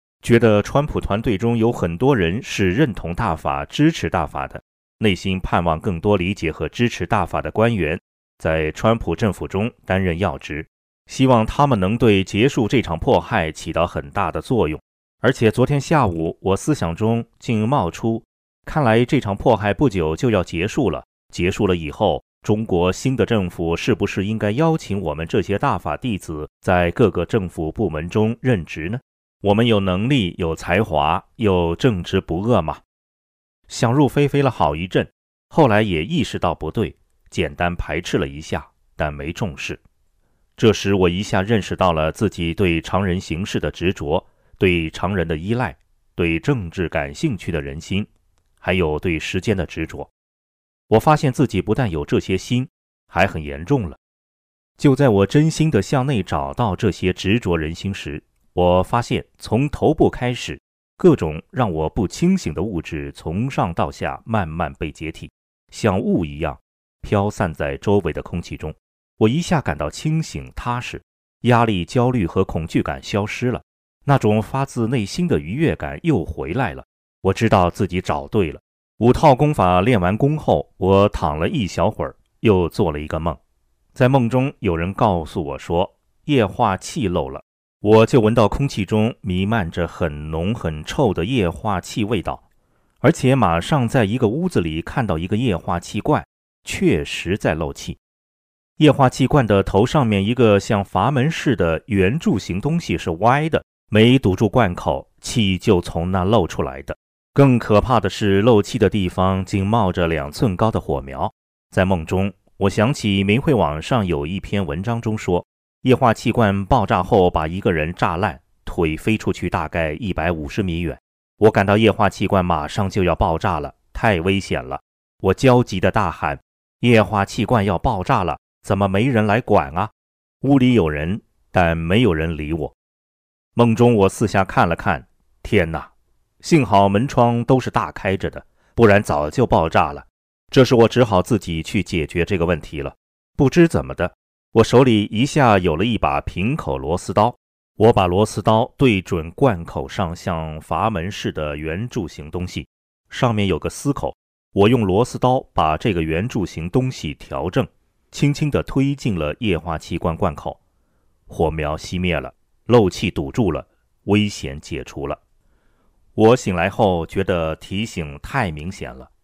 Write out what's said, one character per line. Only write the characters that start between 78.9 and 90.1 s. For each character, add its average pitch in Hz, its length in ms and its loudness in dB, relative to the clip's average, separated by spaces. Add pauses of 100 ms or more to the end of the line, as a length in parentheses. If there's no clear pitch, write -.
五 120 140 6
套 151 200 6
功 151 220 2
法 90 260 4
练 113 200 2
完 92 160 0
功 143 200 0
后， 104 400 0
我 98 340 4
躺 76 280 -4
了 85 100 -2
一 127 200 -2
小 90 200 0
会 87 160 -6
儿， 65 120 -10 (240)
又 92 280 4
做 90 220 -2
了 76 80 -4
一 76 80 -8
个 78 140 -6
梦。 80 160 -2 (560)
在 127 160 2
梦 127 200 2
中， 131 300 0
有 87 180 -2
人 85 160 -4
告 92 320 0
诉 78 200 -6
我 69 120 -8
说， 87 320 -2 (360)
液 135 200 2
化 98 320 0
气 - 300 -6
漏 85 220 -2
了， 69 120 -14 (380)
我 110 260 6
就 127 160 4
闻 107 140 2
到 107 140 4
空 - 180 -2
气 110 180 -4
中 110 360 0
弥 95 260 -2
漫 104 240 -2
着 85 160 -4
很 76 440 -6